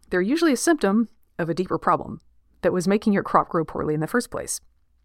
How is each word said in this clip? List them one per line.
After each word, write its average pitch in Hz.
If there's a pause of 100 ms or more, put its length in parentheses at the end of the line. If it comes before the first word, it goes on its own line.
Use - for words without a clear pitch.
They're 185
usually 294
a 233
symptom 226 (280)
of 170
a 170
deeper 175
problem - (400)
that 180
was 180
making 208
your 196
crop -
grow 165
poorly 151
in 151
the 156
first -
place. - (440)